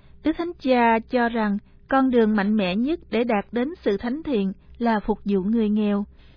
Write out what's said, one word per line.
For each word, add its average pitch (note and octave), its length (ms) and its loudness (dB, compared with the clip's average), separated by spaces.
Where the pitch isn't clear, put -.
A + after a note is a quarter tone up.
Đức D4+ 140 0
Thánh F4 140 -6
Cha A#3+ 360 4
cho A#3+ 180 0
rằng G#3+ 300 -2
con C4+ 220 2
đường A3 260 4
mạnh G#3 200 2
mẽ F#3 200 0
nhất C#4 240 -2
để A3 140 0
đạt G#3+ 280 -2
đến B3 160 -2
sự G3+ 140 0
thánh B3 260 -6
thiện G3 300 -2
là A3+ 220 0
phục G3+ 240 -4
vụ G3 180 0
người G#3+ 260 0
nghèo, G#3 360 0